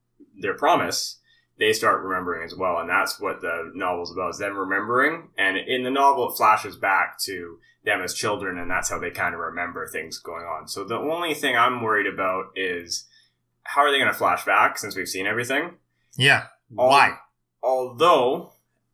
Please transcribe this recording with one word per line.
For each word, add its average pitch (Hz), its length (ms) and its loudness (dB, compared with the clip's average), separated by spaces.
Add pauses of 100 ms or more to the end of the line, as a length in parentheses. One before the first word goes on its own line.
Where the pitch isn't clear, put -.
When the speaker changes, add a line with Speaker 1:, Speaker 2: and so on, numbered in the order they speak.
(400)
Speaker 1:
their 98 140 -4
promise, - 680 0 (380)
they 110 160 4
start 104 300 2
remembering 90 420 -4
as 87 100 -14
well, 90 220 -2
and 87 120 -6
that's - 300 0
what - 220 -6
the 82 320 -6
novel's 87 400 -4
about, 90 160 -4
is - 80 -10
them 101 180 -6
remembering. 113 800 0
And 95 200 2
in 127 260 -2
the 127 80 -4
novel, 135 380 4
it - 80 -8
flashes 107 400 2
back 95 460 0
to 87 340 -10 (280)
them 101 160 0
as 90 120 -6
children, 98 440 -4
and 87 140 -4
that's 90 180 -2
how 90 80 -6
they 87 140 -6
kind 90 240 -4
of 85 60 -10
remember 82 440 -8
things 80 320 -10
going - 280 -12
on. 76 240 -10
So 101 160 -8
the 113 120 -6
only 165 360 -2
thing 131 240 0
I'm 120 240 2
worried 104 260 0
about 92 380 -2 (100)
is 90 480 -6 (600)
how - 180 0
are 143 100 6
they 135 80 2
gonna 127 140 2
flash 87 320 0
back 107 320 2
since 95 180 -8
we've 90 140 -6
seen 95 180 -4
everything? 127 480 -2 (420)
Speaker 2:
Yeah. 127 280 4 (340)
Speaker 1:
Al-, 123 80 6
Speaker 2:
Why? 131 300 8 (440)
Speaker 1:
although 127 920 2 (400)